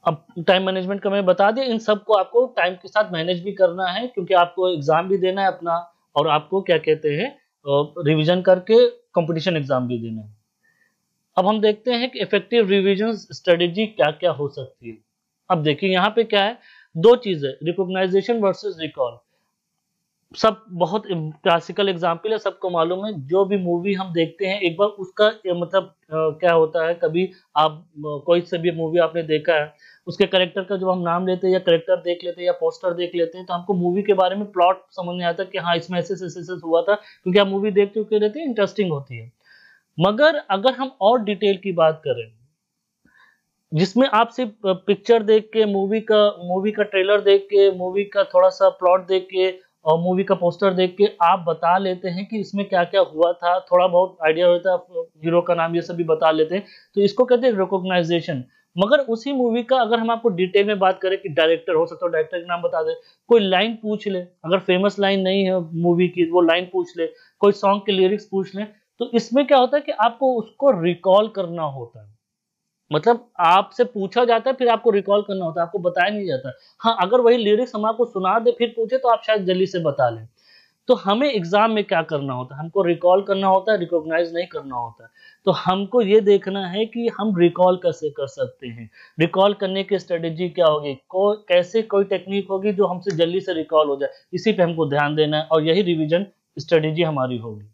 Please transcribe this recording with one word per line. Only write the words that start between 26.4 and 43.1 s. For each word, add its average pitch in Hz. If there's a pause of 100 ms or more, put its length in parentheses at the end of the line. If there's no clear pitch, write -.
होता 160
है, 170
कभी 170 (260)
आप, 151
अ, 147
कोई 151
से 175
भी 170
movie 165
आपने 165
देखा 156
है, 151 (320)
उसके -
character 185
का 196
जब 185
हम 185
नाम 175
लेते 185
हैं 185
या 185
character 175
देख 175
लेते 175
हैं 175
या 180
पोस्टर 170
देख 175
लेते 170
हैं, 180
तो 180
हमको 180
movie 180
के 208
बारे 185
में 202
plot 185 (140)
समझ 175
में 180
आता 170
है 185
कि 190
हाँ, 170
इसमें 175
ऐसे, 175
ऐसे, 185
ऐसे 175
हुआ 165
था, 196
क्योंकि 190
आप 202
movie 196
देख 202
चुके 214
रहते 214
हैं, 330
Interesting 202
होती 135
है। 113 (680)
मगर 226 (160)
अगर 196
हम 262
और 226
detail 196
की 190
बात 160
करें, 120 (1400)